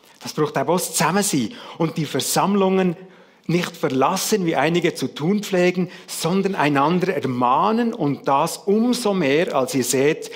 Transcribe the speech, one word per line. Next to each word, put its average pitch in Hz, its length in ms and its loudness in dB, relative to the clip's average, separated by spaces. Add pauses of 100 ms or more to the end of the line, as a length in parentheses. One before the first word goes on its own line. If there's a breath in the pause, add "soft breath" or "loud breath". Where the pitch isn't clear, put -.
(220 loud breath)
Das - 120 -12
braucht 147 240 -2
auch 135 80 0
das 180 260 0
Zusammensein. 165 600 0 (240 loud breath)
„Und 160 180 -2
die 156 80 -2
Versammlungen 185 920 0 (500 loud breath)
nicht 165 280 -2
verlassen, 170 680 0
wie 160 120 0
einige 165 380 2
zu 135 140 -4
tun 196 340 -2
pflegen, 180 480 0 (160 loud breath)
sondern 190 480 -2
einander 151 600 2
ermahnen 147 800 2
und 143 340 -2
das 151 300 0
umso 220 560 0
mehr, 160 400 2
als 131 200 0
ihr 127 100 0
seht, 139 520 0